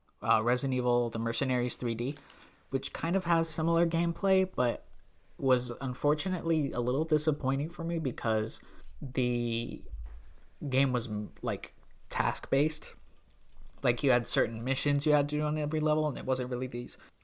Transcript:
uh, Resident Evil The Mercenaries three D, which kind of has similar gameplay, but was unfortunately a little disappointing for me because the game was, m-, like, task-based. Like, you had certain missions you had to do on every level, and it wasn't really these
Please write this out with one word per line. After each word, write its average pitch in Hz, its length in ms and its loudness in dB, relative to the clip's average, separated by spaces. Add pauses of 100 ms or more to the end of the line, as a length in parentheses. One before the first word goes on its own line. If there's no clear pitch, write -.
(220)
uh, 113 200 2
Resident 127 320 2
Evil 120 360 2
The 110 80 -4
Mercenaries 123 580 0
three 117 180 -2
D, 120 200 -2 (560)
which - 220 -2
kind 170 240 -2
of 185 100 0
has 165 220 2
similar 165 380 2
gameplay, 170 680 2
but 123 320 0 (520)
was 127 420 2
unfortunately 151 920 0
a - 80 -2
little 127 240 2
disappointing 147 640 0
for 165 160 -8
me 170 140 -2
because 117 640 -2 (420)
the 120 800 0 (880)
game 131 220 4
was, 120 160 0
m-, 107 240 -4 (100)
like, 117 320 -4 (340)
task-based. - 840 0 (880)
Like, 123 200 0
you 135 100 4
had 120 140 4
certain 117 380 0
missions 139 400 0
you 151 80 4
had 147 160 4
to 151 80 -2
do 151 60 0
on 151 160 0
every 151 220 0
level, 151 280 2
and 131 80 -4
it 135 80 -8
wasn't 127 240 0
really 127 200 -2
these 123 280 -6 (280)